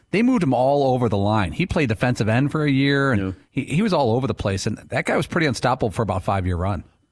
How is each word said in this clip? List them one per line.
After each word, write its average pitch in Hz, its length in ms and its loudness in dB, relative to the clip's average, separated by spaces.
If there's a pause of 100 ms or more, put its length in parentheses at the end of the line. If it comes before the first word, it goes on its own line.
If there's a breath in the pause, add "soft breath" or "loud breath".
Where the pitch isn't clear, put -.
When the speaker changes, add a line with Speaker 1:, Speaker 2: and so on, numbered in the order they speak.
(120 loud breath)
Speaker 1:
They 214 120 2
moved 247 200 2
him 131 100 2
all 135 400 2
over 123 160 0
the 104 80 0
line. 101 340 0
He - 140 -2
played 147 240 0
defensive 117 400 0
end 131 220 2
for 156 120 -2
a 147 80 2
year, 139 400 2
and 104 100 2
Speaker 2:
Yeah. 92 100 -2 (200)
Speaker 1:
he, 127 140 -4
he 160 160 -2
was 220 120 0
all 127 220 2
over 131 120 0
the 113 60 0
place. 98 320 -4
And 107 120 -4
that - 280 -6
guy 233 120 0
was 165 100 -2
pretty 160 200 0
unstoppable 123 440 0
for - 100 -2
about 95 200 -2
a - 20 -8
five-year 92 320 0
run. 90 280 -2 (280)